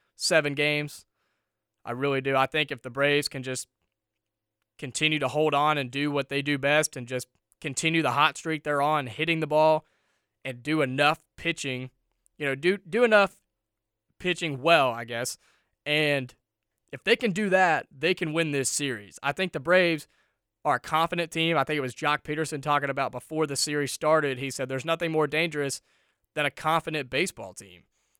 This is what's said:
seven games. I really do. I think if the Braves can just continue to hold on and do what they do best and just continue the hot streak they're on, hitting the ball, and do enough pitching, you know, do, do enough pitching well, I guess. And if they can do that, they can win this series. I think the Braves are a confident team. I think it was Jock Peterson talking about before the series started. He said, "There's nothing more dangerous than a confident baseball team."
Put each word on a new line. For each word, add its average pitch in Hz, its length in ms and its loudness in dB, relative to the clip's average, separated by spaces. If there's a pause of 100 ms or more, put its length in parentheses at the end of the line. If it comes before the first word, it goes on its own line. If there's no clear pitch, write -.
(160)
seven 147 380 2
games. 147 520 -2 (800)
I - 60 -8
really 135 300 -2
do. 135 140 0
I 131 100 4
think 151 260 -2
if 135 100 -10
the 131 80 -12
Braves 143 380 2
can 135 160 -8
just 127 240 -6 (1120)
continue 156 420 -2
to 135 80 0
hold 151 260 2
on 151 240 4
and 131 140 -4
do 143 200 -2
what 139 180 -2
they 139 120 -2
do 143 160 0
best 147 400 2
and 123 100 -10
just 127 200 -6 (340)
continue 160 400 0
the 135 100 2
hot 143 260 2
streak 156 260 -6
they're 147 180 0
on, 147 260 0
hitting 160 320 -2
the 156 80 -2
ball, 156 380 4 (580)
and 123 180 -10
do 151 200 0
enough 143 420 2 (140)
pitching, 127 520 -4 (480)
you 147 80 -6
know, 139 80 0
do, 170 240 0
do 202 260 0
enough 208 340 4 (840)
pitching 165 420 -2
well, 147 280 6
I 117 160 -6
guess. 117 320 -6 (480)
And 147 480 0 (580)
if - 120 -16
they 214 120 4
can 240 160 0
do 202 180 0
that, 180 380 4 (100)
they 160 160 0
can 165 200 -4
win 160 180 0
this 135 180 -2
series. 113 540 -6
I 139 80 0
think 190 220 -4
the 151 60 -4
Braves 170 480 2 (580)
are 147 100 2
a 120 40 -2
confident 165 520 -2
team. 165 260 2
I 139 60 2
think 151 140 -2
it 143 40 -2
was 127 120 -4
Jock 147 300 -2
Peterson 151 380 -4
talking 143 280 0
about 135 220 -2
before 156 340 -4
the 139 120 -4
series 147 340 -2
started. 151 460 2
He 135 120 -6
said, 127 200 -6
"There's 131 160 -6
nothing 165 260 -2
more 156 160 2
dangerous 151 540 -2 (540)
than 151 100 -2
a 143 60 0
confident 156 580 -2
baseball 120 440 -4
team." 90 300 -20 (360)